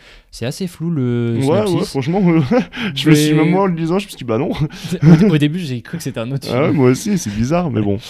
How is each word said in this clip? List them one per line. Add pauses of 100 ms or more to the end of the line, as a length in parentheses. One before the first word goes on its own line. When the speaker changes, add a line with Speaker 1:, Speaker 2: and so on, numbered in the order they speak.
(300)
Speaker 1:
C'est
assez
flou,
le
Speaker 2:
Ouais,
Speaker 1:
synopsis.
Speaker 2:
ouais,
franchement,
euh, (280)
<laughs>
je
me
suis,
Speaker 1:
Mais
Speaker 2:
même
moi,
en
le
lisant,
je
me
suis
dit, «
Bah
non. » (500)
Speaker 1:
Au,
au
début,
j'ai
cru
que
c'était
un
autre
Speaker 2:
Ah
ouais,
Speaker 1:
film.
Speaker 2:
moi
aussi,
c'est
bizarre,
mais
bon. (120)